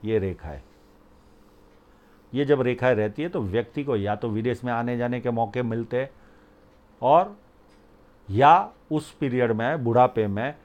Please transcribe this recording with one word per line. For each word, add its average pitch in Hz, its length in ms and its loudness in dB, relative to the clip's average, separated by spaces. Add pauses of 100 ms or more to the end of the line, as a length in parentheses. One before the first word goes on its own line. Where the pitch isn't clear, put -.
ये 110 160 0
रेखा 92 280 -6
है। 71 160 -14 (1700)
ये 139 120 0
जब 131 160 4
रेखाएं 123 340 2
रहती 107 260 -2
है 165 80 -4
तो 170 120 -4
व्यक्ति 117 420 -4
को 135 120 -2
या 104 200 -2
तो 117 140 -6
विदेश 110 340 -4
में 123 100 -4
आने 120 240 -4
जाने 123 240 -4
के 123 100 -4
मौके 117 320 -4
मिलते 117 340 -4
हैं 131 120 -4 (920)
और 175 340 4 (920)
या 147 440 4 (200)
उस 151 220 -4
पीरियड 123 380 0
में, 120 320 -2
बुढ़ापे 117 440 4
में 113 380 -4